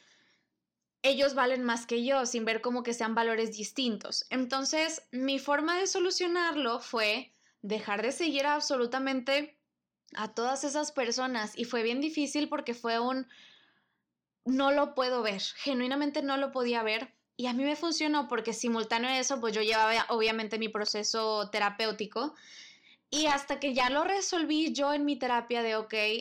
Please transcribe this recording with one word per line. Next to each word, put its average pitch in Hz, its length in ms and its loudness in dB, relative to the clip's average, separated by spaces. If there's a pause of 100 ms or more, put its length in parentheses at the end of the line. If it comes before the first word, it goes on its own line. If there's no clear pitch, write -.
(1040)
ellos 269 320 4
valen 254 300 2
más 233 220 -2
que 240 180 0
yo, 269 220 2
sin 233 180 -2
ver 220 180 0
como 247 200 -2
que 233 120 -2
sean 226 200 -2
valores 226 420 0
distintos. 214 760 -4
Entonces, 277 720 0 (100)
mi 269 260 0
forma 302 400 2
de 381 80 2
solucionarlo 349 920 0
fue 226 540 -2 (280)
dejar 202 400 -2
de 233 100 0
seguir 277 340 0
absolutamente 269 1120 0 (560)
a 214 200 -6
todas 262 300 -2
esas 294 280 -2
personas. 240 680 -2
Y 233 60 -2
fue 233 180 -2
bien 240 180 0
difícil 294 480 0
porque 277 260 -4
fue 233 260 -2
un, 254 260 -2 (1200)
"No 269 260 4
lo 285 220 4
puedo 254 280 2
ver", 196 200 0 (140)
genuinamente 277 640 0
no 277 140 0
lo 277 160 0
podía 240 300 0
ver. 220 320 -2 (220)
Y 240 100 -4
a 247 60 0
mí 254 120 0
me 294 120 2
funcionó 302 520 0
porque 226 240 -2
simultáneo 233 580 0
a 262 80 2
eso, 254 220 0
pues 226 140 -2
yo 220 80 2
llevaba 220 460 4
obviamente 220 500 0
mi 220 100 -2
proceso 214 840 -2
terapéutico. 214 840 -2 (760)
Y 302 160 0
hasta 277 340 0
que 269 140 -2
ya 247 160 2
lo 285 140 2
resolví 330 680 0
yo 277 220 2
en 294 100 0
mi 285 140 0
terapia 240 440 0
de, 220 140 0
"Ok, 220 180 -4 (260)